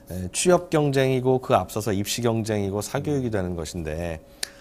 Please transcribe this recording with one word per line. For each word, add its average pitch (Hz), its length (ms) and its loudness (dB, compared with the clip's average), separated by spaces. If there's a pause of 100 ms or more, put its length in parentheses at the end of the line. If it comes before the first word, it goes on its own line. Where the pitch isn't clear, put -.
(100)
에, 92 220 -6
취업 175 380 2
경쟁이고 131 680 2
그 127 160 2
앞서서 104 360 -2
입시 101 300 -2
경쟁이고 107 600 0
사교육이 135 480 -2
되는 90 260 -2
것인데, 80 640 -6 (400)